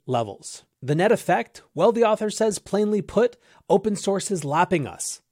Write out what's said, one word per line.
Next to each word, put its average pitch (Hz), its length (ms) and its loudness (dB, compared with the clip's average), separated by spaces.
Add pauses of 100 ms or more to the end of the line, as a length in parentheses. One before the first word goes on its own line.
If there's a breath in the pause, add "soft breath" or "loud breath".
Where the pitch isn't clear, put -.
levels. 120 600 -6 (160)
The 131 120 -2
net 185 180 4
effect? - 520 -2 (100)
Well, 185 180 2
the 233 120 2
author 214 260 2
says, 214 300 -2
plainly 208 420 0
put, - 360 0 (320 soft breath)
open 202 260 2
source 196 340 -4
is 175 140 -4
lapping 156 420 0
us. - 360 -10 (100)